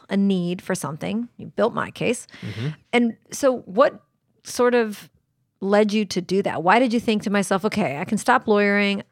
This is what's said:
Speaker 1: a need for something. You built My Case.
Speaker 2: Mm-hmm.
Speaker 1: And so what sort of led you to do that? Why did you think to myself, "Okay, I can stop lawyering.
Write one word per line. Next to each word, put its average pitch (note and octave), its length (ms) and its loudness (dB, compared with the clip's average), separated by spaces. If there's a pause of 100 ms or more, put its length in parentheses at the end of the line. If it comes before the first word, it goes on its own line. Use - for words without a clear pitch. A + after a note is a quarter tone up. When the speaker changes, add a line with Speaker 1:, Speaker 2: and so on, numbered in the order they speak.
Speaker 1:
a G3 60 -2
need F#3+ 460 0
for F#3+ 140 -4
something. F3+ 600 -6
You - 120 -16
built G#3 260 -2
My - 180 -6
Case. - 340 -4 (160)
Speaker 2:
Mm-hmm. A2+ 260 -8 (260)
Speaker 1:
And A#3+ 240 2 (120)
so C4 360 0
what A3 360 0 (440)
sort B3 280 2
of A3 360 -2 (520)
led G3+ 300 2
you G#3+ 140 0
to - 160 -4
do F#3 200 0
that? E3+ 220 -4
Why F#3+ 160 6
did B3+ 140 2
you A#3 80 0
think G#3+ 220 0
to G#3+ 60 -6
myself, G3 360 0
"Okay, E3+ 320 -2
I F3 80 -6
can G#3+ 120 -2
stop B3 300 2
lawyering. G3+ 640 2